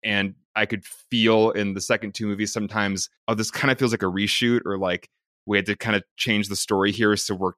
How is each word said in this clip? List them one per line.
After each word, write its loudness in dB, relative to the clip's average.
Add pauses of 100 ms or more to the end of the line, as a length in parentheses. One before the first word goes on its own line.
And -2 (220)
I 2
could -6
feel 4
in -2
the -6
second -2
two -4
movies -2
sometimes, -2 (180)
"Oh, 2
this -2
kind 0
of 2
feels 2
like -2
a 0
reshoot," 2
or, -4
like, -2 (340)
"We 0
had 0
to -2
kind -2
of 0 (140)
change 0
the -6
story 2
here, 2
so -4
we're -2